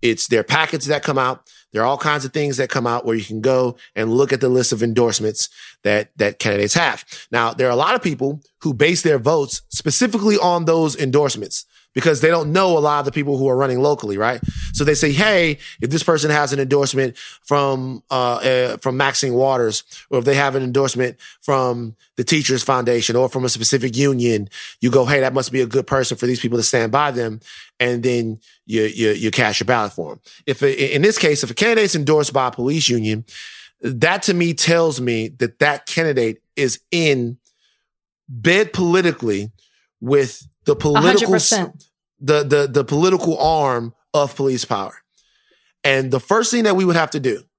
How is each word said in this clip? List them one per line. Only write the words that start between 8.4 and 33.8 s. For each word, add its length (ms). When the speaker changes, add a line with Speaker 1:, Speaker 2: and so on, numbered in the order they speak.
Speaker 1:
who 120
base 300
their 160
votes 500
specifically 680
on 280
those 300
endorsements 680
because 280
they 80
don't 240
know 240
a 20
lot 200
of 60
the 60
people 260
who 120
are 80
running 240
locally, 360
right? 220
So 140
they 80
say, 180
"Hey, 460
if 80
this 140
person 280
has 220
an 80
endorsement 560
from, 920
uh, 260
uh, 420
from 180
Maxine 380
Waters, 500
or 100
if 40
they 120
have 200
an 80
endorsement 540
from 560
the 80
Teachers 400
Foundation 540
or 100
from 160
a 60
specific 480
union," 500
you 100
go, 160
"Hey, 140
that 140
must 180
be 80
a 60
good 200
person 300
for 120
these 120
people 180
to 60
stand 300
by 180
them." 300
And 260
then 360
you, 180
you, 260
you 200
cast 300
your 60
ballot 260
for 220
'em. 80
If 180
a, 320
in 60
this 160
case, 260
if 80
a 40
candidate's 400
endorsed 360
by 160
a 40
police 360
union, 380